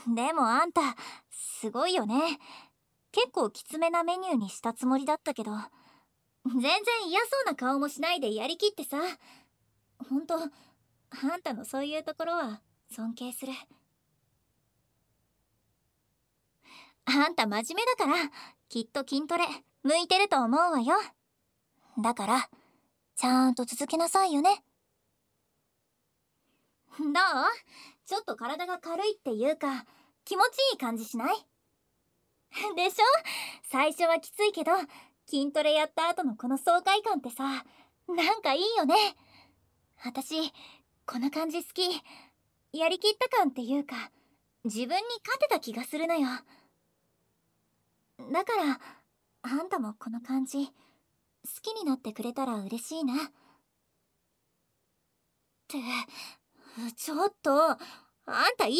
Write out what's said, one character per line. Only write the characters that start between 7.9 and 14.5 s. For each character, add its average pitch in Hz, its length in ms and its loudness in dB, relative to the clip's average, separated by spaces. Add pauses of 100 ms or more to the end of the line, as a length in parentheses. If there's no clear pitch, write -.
な 339 120 0
い 349 60 -2
で 220 160 -2
や 220 100 -4
り 320 100 -4
き 403 120 0
っ 415 40 2
て 330 120 -10
さ。 277 140 -6 (1120)
ほ 262 100 -2
ん 320 100 -4
と、 339 80 0
あ 320 120 -4 (880)
ん 370 60 -8
た - 140 -6
の 226 100 -10
そ 269 140 -6
う 277 60 -4
い 302 120 -4
う 311 60 -6
と 311 100 -8
こ 320 120 -6
ろ 339 80 -2
は 220 280 -4 (300)
尊 226 240 -8
敬 247 180 -10
す - 140 -10
る。 262 60 -8 (3500)